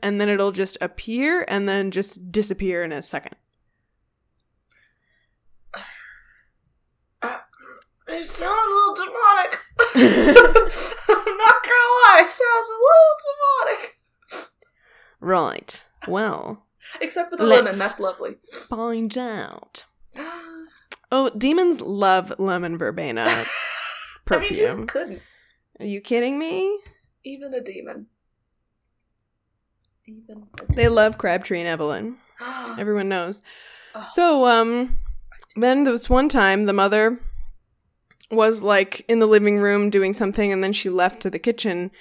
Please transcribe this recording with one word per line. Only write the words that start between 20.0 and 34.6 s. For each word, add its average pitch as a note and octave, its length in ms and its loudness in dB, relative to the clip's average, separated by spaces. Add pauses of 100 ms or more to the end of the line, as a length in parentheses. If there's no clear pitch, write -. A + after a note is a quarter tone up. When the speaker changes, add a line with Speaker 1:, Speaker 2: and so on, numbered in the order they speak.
Speaker 2:
<gasps> C#4+ 100 -14 (880)
Speaker 1:
Oh, C4 180 0
demons D4+ 500 0
love F#3+ 600 -2
lemon F3 360 -4
verbena D#3+ 460 -6
Speaker 2:
<laughs> - 20 0
I A2+ 120 0
mean, A2+ 80 -6
who - 60 -8 (760)
Speaker 1:
perfume. G#3 640 -2
Speaker 2:
couldn't? C#4 320 -8 (580)
Speaker 1:
Are G3 80 -12
you G3+ 140 -8
kidding B3 400 -2
me? F#4 400 -4 (440)
Speaker 2:
Even C4+ 300 -14
a B3 60 -6
demon. G3+ 460 -16 (2000)
Even G#3+ 400 -20 (120)
a - 120 -12
Speaker 1:
They B3 120 -2
Speaker 2:
demon. A#3 120 4
Speaker 1:
love G#3+ 220 4
Crabtree F#3 420 -2
and E3+ 80 -6
Evelyn. D#3 480 -6 (120)
Speaker 2:
<gasps> - 120 -20 (380)
Speaker 1:
Everyone G3+ 300 -2
knows. F#3 340 -6 (520)
Speaker 2:
Oh. A3 140 -16
Speaker 1:
So, D#4 380 4
um, A#3+ 500 2 (580)